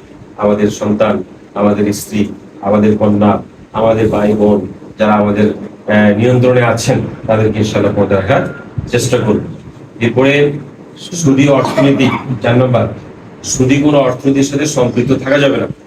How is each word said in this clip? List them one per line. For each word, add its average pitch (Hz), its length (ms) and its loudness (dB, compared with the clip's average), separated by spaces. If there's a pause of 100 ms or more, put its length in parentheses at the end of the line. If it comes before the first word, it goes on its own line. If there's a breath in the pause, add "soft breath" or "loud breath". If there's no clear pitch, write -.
(360)
আমাদের 104 340 0
সন্তান, 104 520 -2 (320)
আমাদের 101 380 0
স্ত্রী, - 340 -4 (340)
আমাদের 107 380 2
কন্যা, 104 440 2 (300)
আমাদের 110 360 0
ভাই 104 240 0
বোন, 104 340 2 (320)
যারা 107 140 2
আমাদের, 104 380 2
আহ, 104 680 0
নিয়ন্ত্রণে 123 440 4
আছেন, 113 380 0 (260)
তাদেরকে 107 320 0
ইনশাআল্লাহ 101 380 0
পর্দা 98 200 0
রাখার 123 460 -2 (260)
চেষ্টা 123 300 0
করব। - 220 0 (600)
এরপরে 139 520 2 (460)
সুদী 135 500 0
অর্থনীতি, 135 600 2 (320)
চার 120 160 2
নম্বর, 120 280 2 (560)
সুদী 131 340 0
কোনো 147 220 2
অর্থনীতির 135 440 0
সাথে 143 240 -2
সম্পৃক্ত 123 460 0
থাকা 135 260 0
যাবে 139 180 2
না। - 100 -4 (200)